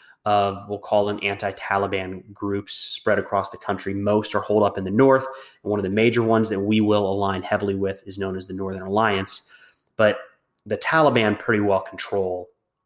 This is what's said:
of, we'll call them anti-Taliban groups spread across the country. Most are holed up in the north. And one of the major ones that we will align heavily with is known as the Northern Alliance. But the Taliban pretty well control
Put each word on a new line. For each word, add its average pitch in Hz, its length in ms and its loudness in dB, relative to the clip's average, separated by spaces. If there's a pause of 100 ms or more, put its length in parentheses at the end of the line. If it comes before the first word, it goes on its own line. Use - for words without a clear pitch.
(240)
of, 101 420 0
we'll 101 120 -8
call 104 260 2
them 104 180 -4
anti-Taliban 98 1120 -4
groups 101 400 -6
spread - 460 -2
across 98 320 -2
the - 80 -14
country. 98 340 -6
Most 104 420 0
are 104 60 0
holed 104 220 2
up 98 160 2
in 95 60 -4
the 92 60 -4
north. 131 360 6 (360)
And 101 80 -6
one 104 80 0
of 98 60 -2
the 92 60 -2
major 113 320 4
ones 113 260 4
that 101 120 -2
we 110 200 2
will 104 320 2
align 98 300 -2
heavily 101 320 -2
with 95 320 -4
is 95 120 -10
known 95 160 -4
as 92 120 -10
the 95 80 -12
Northern 95 280 -8
Alliance. 98 680 -2 (480)
But 107 200 4 (460)
the 104 140 -4
Taliban 123 600 2
pretty 110 220 0
well 98 200 2
control 92 680 -6 (380)